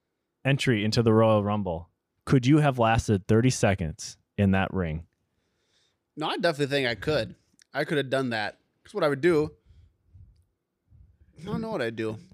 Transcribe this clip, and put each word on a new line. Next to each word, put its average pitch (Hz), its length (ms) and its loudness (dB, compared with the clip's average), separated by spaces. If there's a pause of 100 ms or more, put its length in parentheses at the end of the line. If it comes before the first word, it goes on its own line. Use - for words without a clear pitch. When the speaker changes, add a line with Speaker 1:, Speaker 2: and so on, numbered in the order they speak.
(440)
Speaker 1:
entry 131 400 0
into 107 180 0
the 110 120 4
Royal 110 280 4
Rumble, 98 460 -4 (380)
could 127 200 2
you 151 120 6
have 143 200 0
lasted 113 480 2
thirty 117 240 4
seconds - 680 -2 (180)
in 101 140 2
that 95 240 0
ring? 85 300 -6 (1120)
Speaker 2:
No, 160 120 -6
I 339 80 -6
definitely 165 300 -2
think 139 200 -2
I 120 80 -2
could. 113 400 -4 (380)
I 143 120 -4
could 165 140 -4
have 135 120 -4
done 131 200 -2
that. 107 280 -4 (260)
'Cause - 100 -20
what 202 80 -4
I 151 60 2
would 139 140 -4
do, 156 280 2 (1900)
I 160 40 -18
don't 220 180 -8
know 220 80 -8
what 180 120 -6
I'd 117 140 -6
do. 110 140 -4 (240)